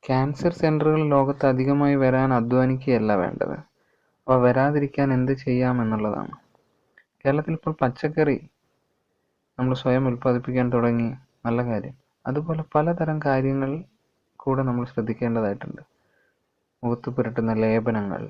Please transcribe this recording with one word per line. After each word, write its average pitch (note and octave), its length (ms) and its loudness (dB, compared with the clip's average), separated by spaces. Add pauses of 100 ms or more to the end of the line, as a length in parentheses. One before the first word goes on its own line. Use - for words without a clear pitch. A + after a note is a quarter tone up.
ക്യാൻസർ C#3 500 0
സെൻ്ററുകൾ D#3 560 2
ലോകത്ത് C#3 360 2
അധികമായി C#3 500 2
വരാൻ C3 380 2
അധ്വാനിക്കുകയല്ല B2+ 800 2
വേണ്ടത്, - 420 -2 (680)
അവ C3 120 4
വരാതിരിക്കാൻ C#3 760 2
എന്ത് B2+ 200 0
ചെയ്യാമെന്നുള്ളതാണ്. B2 1000 -2 (840)
കേരളത്തിൽ D3+ 360 0
ഇപ്പോൾ D#3+ 260 -6
പച്ചക്കറി D3+ 580 0 (1200)
നമ്മൾ B2+ 180 0
സ്വയം C3 320 0
ഉൽപ്പാദിപ്പിക്കാൻ B2 600 0
തുടങ്ങി, A#2 400 2 (340)
നല്ല A#2 200 -2
കാര്യം. A2+ 320 -6 (300)
അതുപോലെ D#3 440 -4
പലതരം D#3 500 0
കാര്യങ്ങൾ C3+ 520 0 (680)
കൂടെ C3+ 240 -2
നമ്മൾ A#2+ 220 -2
ശ്രദ്ധിക്കേണ്ടതായിട്ടുണ്ട്. A2+ 960 -4 (1000)
മുഖത്ത് A#2+ 260 -4
പുരട്ടുന്ന A2+ 500 -2
ലേപനങ്ങൾ A2 720 0